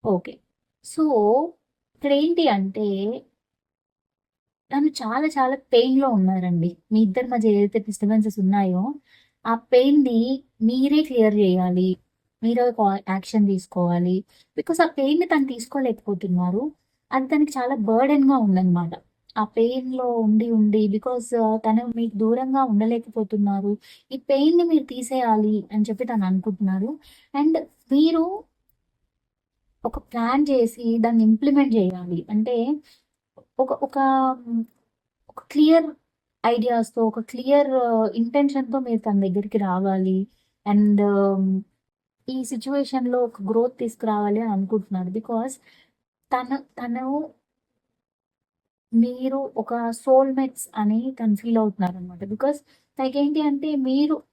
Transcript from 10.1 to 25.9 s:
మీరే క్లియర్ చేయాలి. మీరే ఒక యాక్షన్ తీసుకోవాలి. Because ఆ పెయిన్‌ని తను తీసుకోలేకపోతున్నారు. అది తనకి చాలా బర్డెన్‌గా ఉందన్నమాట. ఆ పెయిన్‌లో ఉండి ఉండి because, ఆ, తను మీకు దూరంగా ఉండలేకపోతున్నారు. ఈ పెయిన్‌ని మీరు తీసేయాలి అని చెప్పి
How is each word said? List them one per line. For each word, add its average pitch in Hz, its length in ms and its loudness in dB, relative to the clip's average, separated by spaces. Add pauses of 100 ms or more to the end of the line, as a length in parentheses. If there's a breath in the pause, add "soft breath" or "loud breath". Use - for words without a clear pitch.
మీరే 269 400 2
క్లియర్ 226 340 2
చేయాలి. 185 540 2 (520)
మీరే 233 220 0
ఒక 233 180 0 (260)
యాక్షన్ 196 380 0
తీసుకోవాలి. 180 680 0 (400 soft breath)
Because 339 260 -4
ఆ 330 80 2
పెయిన్‌ని 302 360 0
తను 294 200 0
తీసుకోలేకపోతున్నారు. 214 1160 -4 (480)
అది 262 160 -2
తనకి 294 260 0
చాలా 254 300 -4
బర్డెన్‌గా 269 560 2
ఉందన్నమాట. 185 540 2 (440)
ఆ - 140 -2
పెయిన్‌లో 254 560 -2 (140)
ఉండి 220 300 2
ఉండి 214 380 2
because, 233 480 -4
ఆ, 226 100 2 (100)
తను 220 260 0 (120)
మీకు 226 240 -4
దూరంగా 262 460 0
ఉండలేకపోతున్నారు. 208 1080 -2 (400 soft breath)
ఈ 269 60 -10 (120)
పెయిన్‌ని 311 360 4
మీరు 320 200 2
తీసేయాలి 233 680 0 (140)
అని 214 160 0
చెప్పి 226 200 -4